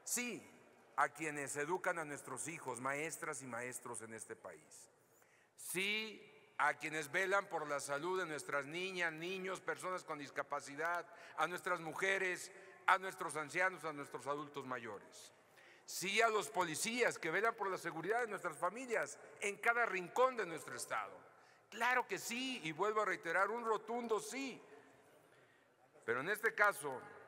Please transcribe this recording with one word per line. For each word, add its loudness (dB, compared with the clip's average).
Sí -2
a 6
quienes -4
educan 0
a -4
nuestros -8
hijos, -6
maestras -4
y -10
maestros -6
en -12
este -10
país. -16
Sí -2
a 4
quienes -4
velan 4
por -2
la 2
salud 0
de -2
nuestras -2
niñas, -2
niños, -4
personas -4
con -6
discapacidad, -2
a 4
nuestras 0
mujeres, 0
a 8
nuestros -4
ancianos, 0
a -4
nuestros -8
adultos -4
mayores. -8
Sí 0
a 8
los 2
policías 2
que -2
velan 4
por -2
la -4
seguridad -2
de 0
nuestras -4
familias -2
en -2
cada 6
rincón 6
de 2
nuestro -6
estado. -4
Claro 4
que -2
sí, -2
y 0
vuelvo 4
a 4
reiterar, 4
un -2
rotundo 2
sí. -4
Pero 2
en -2
este 0
caso 4